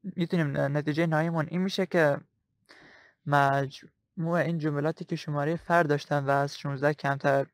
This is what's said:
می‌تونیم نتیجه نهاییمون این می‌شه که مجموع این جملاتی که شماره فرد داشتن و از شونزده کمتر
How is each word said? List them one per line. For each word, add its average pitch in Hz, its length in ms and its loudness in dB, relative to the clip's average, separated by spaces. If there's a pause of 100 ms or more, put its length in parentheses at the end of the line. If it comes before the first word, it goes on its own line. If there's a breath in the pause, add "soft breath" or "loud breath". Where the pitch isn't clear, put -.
می‌تونیم 147 720 -2
نتیجه 156 280 0
نهاییمون 160 440 0
این 180 120 -2
می‌شه 190 240 -2
که 151 320 2 (1080 loud breath)
مجموع 143 1120 0
این 165 180 0
جملاتی 151 480 -2
که 170 100 -4
شماره 147 400 -2
فرد 170 320 2
داشتن 143 380 0
و 135 40 0
از 139 280 0
شونزده 143 360 -2
کمتر 139 600 0